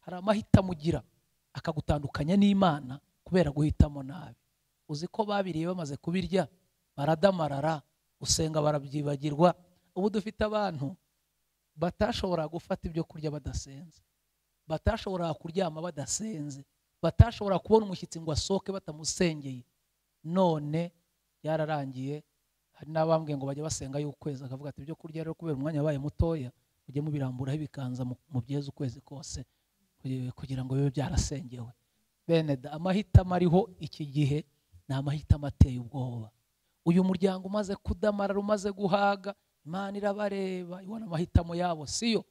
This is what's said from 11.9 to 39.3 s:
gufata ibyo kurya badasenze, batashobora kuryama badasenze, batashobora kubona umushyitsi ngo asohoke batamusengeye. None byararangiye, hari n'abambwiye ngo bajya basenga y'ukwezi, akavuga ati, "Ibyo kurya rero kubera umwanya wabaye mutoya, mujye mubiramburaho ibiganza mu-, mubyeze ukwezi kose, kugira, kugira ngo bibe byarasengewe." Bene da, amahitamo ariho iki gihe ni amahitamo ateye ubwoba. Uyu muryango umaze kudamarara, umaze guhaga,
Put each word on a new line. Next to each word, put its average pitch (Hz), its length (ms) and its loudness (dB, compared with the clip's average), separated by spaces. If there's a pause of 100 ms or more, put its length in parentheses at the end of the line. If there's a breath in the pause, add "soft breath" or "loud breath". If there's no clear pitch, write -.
gufata 175 400 -6
ibyo 165 160 -2
kurya 156 260 -6
badasenze, 143 720 -10 (680)
batashobora 180 680 -2
kuryama 165 480 -4
badasenze, 147 840 -8 (380)
batashobora 196 560 4
kubona 214 280 4
umushyitsi 175 340 -10
ngo 160 120 -4
asohoke 190 400 -2
batamusengeye. 151 920 -4 (600)
None 165 680 0 (500)
byararangiye, 147 800 -4 (500)
hari 143 180 -16
n'abambwiye 160 460 2
ngo 135 100 -6
bajya 143 160 -6
basenga 143 380 -6
y'ukwezi, 143 440 -6
akavuga 135 260 -10
ati, 135 120 -16
"Ibyo 151 140 -10
kurya 160 280 -12
rero 160 100 -8
kubera 160 220 -6
umwanya 147 240 -2
wabaye 147 180 0
mutoya, 147 520 -2 (380)
mujye 139 140 -4
mubiramburaho 135 540 -4
ibiganza 131 480 -6
mu-, 123 120 -6 (140)
mubyeze 139 400 -4
ukwezi 131 300 -6
kose, - 440 -12 (560)
kugira, 131 320 -6
kugira - 320 -8
ngo 131 100 -4
bibe 139 160 4
byarasengewe." 127 840 -2 (560)
Bene 160 280 4
da, 131 160 -10
amahitamo 185 600 4
ariho 180 440 4
iki 156 280 -10
gihe 143 380 0 (440)
ni 135 60 -2
amahitamo 143 520 2
ateye 135 320 4
ubwoba. 120 520 -6 (560)
Uyu 175 180 6
muryango 185 440 0
umaze 202 280 -2
kudamarara, 202 640 -2
umaze 202 320 0
guhaga, 202 600 2 (320)